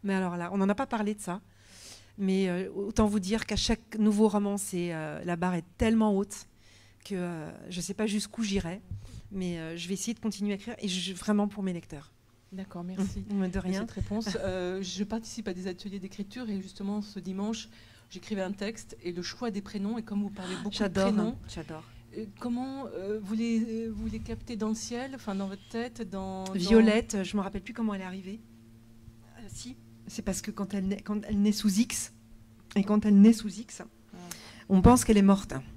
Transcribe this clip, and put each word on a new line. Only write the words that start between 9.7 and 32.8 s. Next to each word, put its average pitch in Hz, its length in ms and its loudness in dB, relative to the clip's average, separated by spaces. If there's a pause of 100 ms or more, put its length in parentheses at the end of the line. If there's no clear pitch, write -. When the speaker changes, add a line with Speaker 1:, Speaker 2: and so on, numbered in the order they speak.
Speaker 1:
je 170 100 -8
vais 190 60 -2
essayer 226 220 -4
de - 40 -20
continuer 208 340 -2
à - 20 -2
écrire, 226 240 -10
et 208 80 -4
je, 185 260 -4
vraiment 208 340 2
pour 208 140 -8
mes 190 120 -2
lecteurs. 160 380 -12 (400)
Speaker 2:
D'accord, 185 320 -10
merci 185 460 -4
Speaker 1:
Mmh, 202 140 0
de 185 80 0
Speaker 2:
de 190 80 -2
Speaker 1:
rien. 190 220 -2
Speaker 2:
cette 226 100 -6
réponse. 208 500 -4
Euh, 185 400 -2
je 185 220 -4
participe 220 440 -6
à 196 60 -4
des 185 140 -8
ateliers 190 320 -8
d'écriture 202 500 -8
et 196 100 -2
justement 202 440 -6
ce 208 160 -10
dimanche, 196 500 -6 (400)
j'écrivais 190 320 -6
un 185 100 -2
texte 208 520 -8
et 175 80 -4
le 175 100 -6
choix 233 300 -6
des 196 100 -6
prénoms, 208 380 -4
et - 20 -8
comme 208 220 -2
vous 202 80 -4
parlez 185 240 -8
beaucoup 175 140 -6
de 208 60 -10
Speaker 1:
J'adore, 190 360 2
Speaker 2:
prénoms, 214 260 2 (100)
Speaker 1:
j'adore. 160 360 -10 (320)
Speaker 2:
euh, 220 100 -8 (140)
comment, 262 540 -6
euh, 202 300 -4
vous 196 100 -6
les, 226 260 2 (280)
euh, 226 40 -6
vous 220 160 -6
les 214 120 -6
captez 226 360 -8
dans 214 140 -2
le 220 60 0
ciel, 240 400 -8
enfin 220 180 -6
dans 196 140 -2
votre 196 220 -10
tête, 233 380 -6
dans, 190 360 -6
dans 190 100 -8
Speaker 1:
Violette, 214 680 6
je 190 120 -4
me 208 60 2
rappelle 196 220 -4
plus 240 100 -12
comment 220 220 -2
elle 190 60 -6
est 190 40 -8
arrivée. 190 340 -10 (1000)
Euh, - 80 -14
si, - 280 -12 (300)
c'est - 160 -10
parce 190 220 -2
que 214 80 -8
quand 202 240 -6
elle 190 140 -2
naît, 202 120 -2
quand 208 260 -4
elle 208 140 2
naît 208 100 6
sous 202 280 2
X, - 340 0 (640)
et 202 80 4